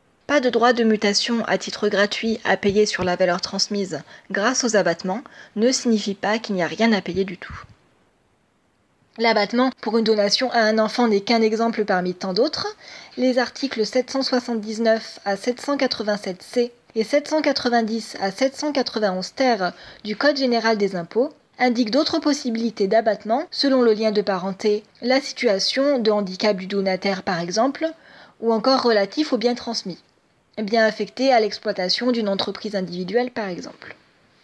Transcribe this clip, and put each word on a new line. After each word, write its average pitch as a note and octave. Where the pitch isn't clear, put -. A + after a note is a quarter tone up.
Pas D4
de B3
droit A#3
de A#3
mutation G#3+
à -
titre -
gratuit G#3
à G3
payer G3+
sur -
la F3+
valeur F3+
transmise G3
grâce G#3+
aux G#3+
abattements F#3
ne A3+
signifie A3
pas G#3
qu'il G#3
n'y F3+
a D#3+
rien G#3+
à F#3+
payer F#3
du F#3
tout. -
L'abattement A3+
pour A3+
une A3+
donation G#3+
à A#3+
un A3
enfant A3+
n'est G3+
qu'un A3+
exemple A3
parmi F3+
tant F#3+
d'autres. D#4
Les B3+
articles A#3+
sept B3
cent C4+
soixante-dix-neuf A3+
à G3+
sept B3
cent C#4+
quatre-vingt-sept G#3
C A#3+
et A3
sept D4
cent D#4
quatre-vingt-dix A#3
à G3
sept C4+
cent D4
quatre-vingt-onze G#3
ter G#3+
du G#3
Code D4
général A#3
des F#3+
impôts G#3+
indiquent A#3+
d'autres D#4
possibilités A3+
d'abattement A3
selon C4+
le A3+
lien A3
de G#3
parenté, G3
la B3+
situation C4
de A3
handicap G#3
du F#3
donataire F#3+
par F3+
exemple, A3+
ou A3+
encore B3+
relatif A3
aux B3+
biens A#3+
transmis, G#3+
biens A3
affectés A3
à A#3+
l'exploitation G3+
d'une A3+
entreprise G3
individuelle F#3
par G#3+
exemple. -